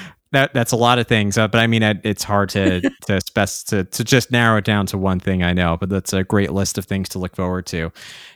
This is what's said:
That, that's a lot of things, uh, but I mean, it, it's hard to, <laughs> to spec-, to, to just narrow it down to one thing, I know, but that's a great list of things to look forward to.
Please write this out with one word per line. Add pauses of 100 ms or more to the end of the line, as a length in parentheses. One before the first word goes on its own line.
(340)
That,
that's
a
lot
of
things,
uh,
but
I
mean,
it,
it's
hard
to,
<laughs>
to
spec-,
to,
to
just
narrow
it
down
to
one
thing,
I
know,
but
that's
a
great
list
of
things
to
look
forward
to. (440)